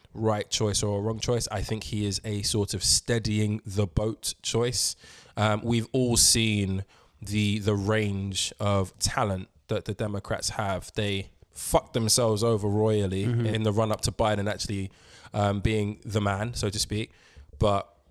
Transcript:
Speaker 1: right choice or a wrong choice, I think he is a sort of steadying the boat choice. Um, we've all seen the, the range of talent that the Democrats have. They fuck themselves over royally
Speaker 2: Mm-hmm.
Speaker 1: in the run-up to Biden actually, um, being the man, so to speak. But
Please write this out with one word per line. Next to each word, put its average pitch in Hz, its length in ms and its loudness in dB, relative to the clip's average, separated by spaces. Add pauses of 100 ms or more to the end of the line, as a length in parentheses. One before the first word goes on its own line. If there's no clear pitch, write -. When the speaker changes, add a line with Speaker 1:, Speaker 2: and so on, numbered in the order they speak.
(140)
Speaker 1:
right 107 360 0
choice 104 340 0
or 104 160 0
a - 20 -2
wrong 110 180 -2
choice, 120 320 0
I 101 100 -2
think 107 240 -4
he 104 200 -2
is 98 200 -2
a 104 160 -4
sort 101 320 0
of 95 100 -4
steadying 107 840 2
the 101 220 0
boat - 540 -2
choice. - 540 0 (420)
Um, 107 260 2
we've 117 300 0
all 123 240 2
seen 101 680 2 (380)
the, 104 380 0
the 104 160 2
range 98 840 0
of 101 400 0
talent 98 480 -2 (220)
that 104 160 -2
the 107 80 -4
Democrats 101 560 -4
have. 98 460 -4
They 101 340 -2 (240)
fuck - 400 -2
themselves 113 500 2
over 110 240 2
royally 101 580 2
Speaker 2:
Mm-hmm. 117 200 2
Speaker 1:
in 110 180 0
the 107 80 2
run-up 107 300 0
to - 100 -2
Biden 104 400 0
actually, 98 400 -4 (420)
um, 101 280 2
being 107 420 0
the 107 180 -2
man, 101 320 -2
so 107 160 -2
to 104 100 -4
speak. 107 320 -4 (480)
But 101 280 2 (240)